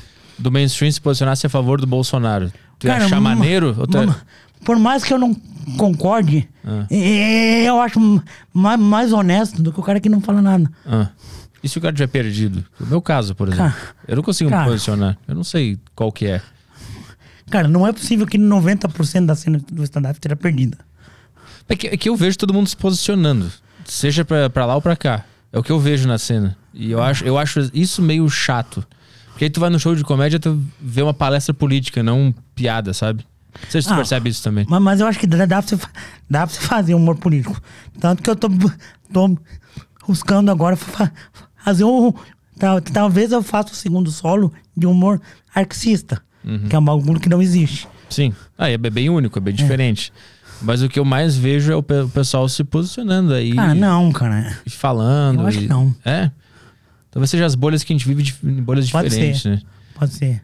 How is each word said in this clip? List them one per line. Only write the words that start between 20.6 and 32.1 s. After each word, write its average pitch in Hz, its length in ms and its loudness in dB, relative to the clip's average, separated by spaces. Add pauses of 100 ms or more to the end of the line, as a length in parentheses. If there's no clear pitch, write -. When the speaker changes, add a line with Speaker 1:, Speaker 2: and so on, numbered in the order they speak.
Speaker 1:
É 220 60 -2
que, 190 120 -6
é - 100 -4
que 202 100 -4
eu 233 80 0
vejo 185 220 0
todo 196 160 0
mundo 202 160 2
se - 80 -10
posicionando. 160 720 0 (320)
Seja 147 400 -2
pra, 147 260 0
pra 127 160 -4
lá 123 100 0
ou 147 60 0
pra 170 140 0
cá. 117 300 -4 (260)
É 113 80 -4
o 123 40 0
que - 80 -4
eu 160 80 2
vejo 139 280 2
na 117 100 2
cena. 104 380 -2 (180)
E 113 180 -8
eu 117 100 -2
acho, 131 240 0
eu 131 120 0
acho 143 360 -2
isso 180 280 0
meio 160 280 2
chato. - 560 -4 (460)
Porque - 140 -4
aí 156 40 0
tu 151 100 -4
vai 175 100 2
no 170 100 2
show 165 160 0
de 151 80 0
comédia, 147 360 0
tu 151 220 -2 (180)
vê 131 220 -4
uma 151 120 2
palestra 139 400 -2
política, 135 500 -2
não 123 300 2 (220)